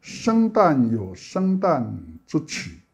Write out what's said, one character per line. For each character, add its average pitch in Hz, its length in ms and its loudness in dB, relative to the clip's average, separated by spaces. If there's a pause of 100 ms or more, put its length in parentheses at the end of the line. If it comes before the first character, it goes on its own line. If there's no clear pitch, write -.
生 226 500 0
旦 160 400 4
有 98 240 -4
生 190 460 -2
旦 156 260 0 (400)
之 - 200 -4
曲 - 340 -12 (140)